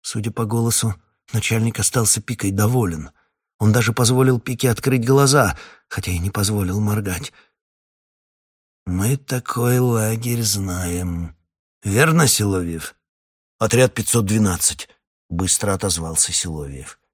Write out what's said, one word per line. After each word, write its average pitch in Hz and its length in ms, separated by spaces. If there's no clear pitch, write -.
Судя 110 280
по 113 140
голосу, 113 500
начальник 113 480
остался 107 400
Пикой 101 320
доволен. 101 580
Он 107 140
даже 117 200
позволил 127 460
Пике 123 320
открыть 117 360
глаза, 135 520
хотя 92 240
и 87 60
не 92 120
позволил 101 500
моргать. 104 520
«Мы 98 320
такой 123 640
лагерь 117 640
знаем. 90 920
Верно, 151 460
Силовьев?» 87 680
«Отряд 117 360
пятьсот 113 320
двенадцать», 101 640
быстро 92 420
отозвался 82 600
Силовьев. 71 680